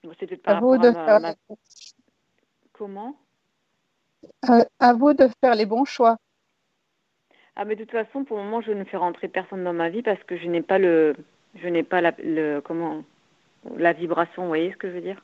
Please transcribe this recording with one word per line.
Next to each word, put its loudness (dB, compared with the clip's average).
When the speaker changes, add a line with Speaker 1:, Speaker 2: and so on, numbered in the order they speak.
Speaker 1:
Bon, -18
c'est -12
peut-être -14
Speaker 2:
À 2
Speaker 1:
par 0
Speaker 2:
vous 4
Speaker 1:
rapport 6
Speaker 2:
de 8
Speaker 1:
à 6
ma, -6
Speaker 2:
faire 6
Speaker 1:
ma -6
Speaker 2:
les -12
Speaker 1:
Comment ? -12
Speaker 2:
Euh, 6
à 6
vous 4
de 6
faire 4
les 0
bons -2
choix. 2
Speaker 1:
Ah, -8
mais -4
de -14
toute -16
façon, -6
pour -6
le -8
moment, -4
je -6
ne -6
fais -10
rentrer -4
personne -6
dans -4
ma -2
vie -6
parce -2
que -10
je -10
n'ai -2
pas 0
le, 4
je -12
n'ai -2
pas -2
la, 2
le, -4
comment, -8
la 2
vibration, -4
vous -6
voyez -2
ce -18
que -10
je -12
veux -10
dire ? -12